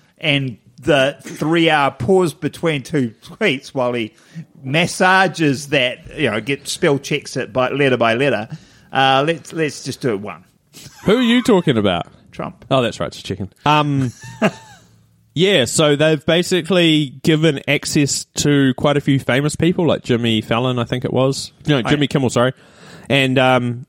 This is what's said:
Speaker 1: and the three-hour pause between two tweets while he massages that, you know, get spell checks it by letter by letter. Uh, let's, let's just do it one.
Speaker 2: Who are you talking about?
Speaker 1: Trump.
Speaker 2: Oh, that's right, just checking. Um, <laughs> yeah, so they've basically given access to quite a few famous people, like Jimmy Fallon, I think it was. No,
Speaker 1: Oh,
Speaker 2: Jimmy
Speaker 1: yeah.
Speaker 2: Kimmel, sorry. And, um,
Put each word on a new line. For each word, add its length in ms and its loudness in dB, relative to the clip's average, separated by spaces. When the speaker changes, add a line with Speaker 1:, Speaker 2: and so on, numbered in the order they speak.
Speaker 1:
and 380 -2
the 420 2
three-hour 680 0
pause 420 0
between 500 -4
two 380 -2
tweets 480 -4
while 240 -2
he 200 -4
massages 1080 0
that, 480 -2
you 120 0
know, 120 -2
get 260 -6
spell 320 0
checks 380 -6
it 160 -6
by 160 0
letter 280 2
by 180 2
letter. 340 -2
Uh, 340 2
let's, 280 -6
let's 300 -4
just 180 -10
do 100 -2
it 80 -4
one. 240 -14
Speaker 2:
Who 120 4
are 40 0
you 220 2
talking 340 2
about? 300 0
Speaker 1:
Trump. 400 -12
Speaker 2:
Oh, 100 2
that's 180 -4
right, 120 -4
just 140 -18
checking. 240 -8
Um, 460 0
<laughs> 100 2
yeah, 320 2
so 300 2
they've 300 2
basically 840 2
given 440 2
access 580 -2
to 400 2
quite 220 0
a 40 0
few 180 2
famous 360 0
people, 320 0
like 160 0
Jimmy 380 0
Fallon, 380 -2
I 40 -2
think 220 -6
it 80 -4
was. 380 -2
No, 120 2
Speaker 1:
Oh, 40 0
Speaker 2:
Jimmy 220 -4
Speaker 1:
yeah. 40 0
Speaker 2:
Kimmel, 220 0
sorry. 240 0
And, 300 2
um, 500 2